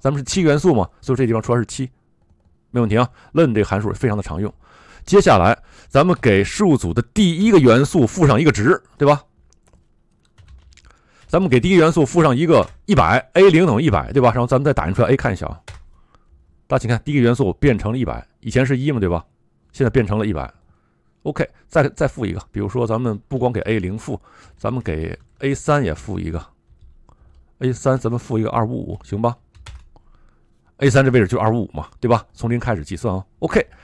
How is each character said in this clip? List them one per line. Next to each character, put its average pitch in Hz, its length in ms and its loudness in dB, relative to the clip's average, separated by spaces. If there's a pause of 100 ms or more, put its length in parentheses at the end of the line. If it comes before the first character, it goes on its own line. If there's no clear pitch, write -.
咱 135 100 -2
们 143 80 -6
是 135 60 -10
七 - 160 -4
元 147 180 2
素 165 160 2
嘛， 98 100 0 (140)
所 - 140 -6
以 - 20 0
这 131 100 0
地 113 60 0
方 113 100 -2
出 120 120 -4
来 120 80 0
是 107 40 -6
七， 127 240 -10 (840)
没 120 100 -2
问 113 80 0
题 107 80 0
啊。 123 100 0 (240)
len 151 220 2
这 107 80 2
个 98 40 0
函 92 160 -4
数 101 120 -6
非 - 160 -4
常 104 80 -4
的 104 40 -6
常 82 200 -10
用。 104 120 -8 (520)
接 196 160 4
下 135 160 4
来， 90 200 4 (300)
咱 143 180 2
们 180 160 2
给 101 220 4
数 175 320 2
组 87 180 -4
的 120 80 0 (120)
第 175 240 2
一 208 120 2
个 202 80 6
元 127 280 6
素 143 200 2
赋 160 220 2
上 123 140 4
一 - 20 0
个 151 80 4
值， 107 320 0 (140)
对 143 100 2
吧？ 143 160 2 (2000)
咱 170 120 0
们 185 80 -2
给 123 100 2
第 170 100 0
一 196 60 4
个 165 80 6
元 165 80 4
素 170 140 2
赋 170 180 0
上 143 100 2
一 143 120 -2
个 151 200 4 (200)
一 202 100 0
百 101 220 2 (160)
，A 190 160 6
零 170 160 4
等 123 160 0
于 - 20 -2
一 160 60 0
百， 82 240 -2
对 131 80 2
吧？ 123 120 4
然 123 60 -2
后 120 80 -2
咱 135 80 0
们 131 80 0
再 147 80 2
打 78 160 -4
印 95 60 -4
出 123 80 0
来 92 80 2
A 135 80 2
看 113 160 -4
一 - 20 -6
下 - 100 -10
啊。 - 140 -12 (1080)
大 135 100 0
家 - 40 -4
请 110 80 -4
看， 117 140 -2
第 147 80 -8
一 147 40 -2
个 139 60 2
元 120 140 4
素 104 200 0
变 131 220 2
成 104 140 -6
了 123 60 -6
一 127 80 -4
百， 117 200 -8 (140)
以 117 100 -12
前 127 160 0
是 131 120 -2
一 139 160 -4
嘛， 120 80 -4
对 92 80 0
吧？ 85 160 -4 (480)
现 135 120 -2
在 117 40 0
变 113 180 0
成 104 100 -2
了 110 80 -4
一 107 60 -4
百。 71 180 -8 (720)
OK， 151 220 -6 (220)
再， 156 220 0
再 - 180 -4
赋 123 180 -8
一 95 60 -4
个， 85 180 -10
比 101 120 -8
如 101 80 -6
说 120 180 -4
咱 110 120 -4
们 113 280 -4
不 135 100 -6
光 123 140 -2
给 107 80 -6
A 110 180 -4
零 95 200 -6
赋， 113 200 -10 (400)
咱 - 140 -6
们 127 100 -6
给 82 380 -8 (200)
A 139 140 -4
三 147 300 -2
也 80 100 -2
赋 95 240 -10
一 85 140 -8
个。 82 100 -8 (1200)
A 127 140 -2
三 131 260 -2
咱 120 100 -6
们 120 80 -4
赋 117 220 -4
一 113 40 -2
个 110 60 -4
二 117 160 -2
五 123 100 -6
五， 92 280 -10
行 101 180 -8
吧 117 140 -2 (1400)
？A 139 120 2
三 135 140 4
这 131 80 2
位 123 80 4
置 98 80 2
就 120 100 -4
二 110 140 0
五 113 120 -2
五 - 100 -10
嘛， 78 140 -10 (120)
对 - 80 -2
吧？ 113 240 0
从 - 180 -8
零 120 80 -2
开 120 160 -4
始 78 120 -6
计 92 100 -10
算 95 180 -4
啊。 95 80 -4 (180)
OK， - 280 -2 (160)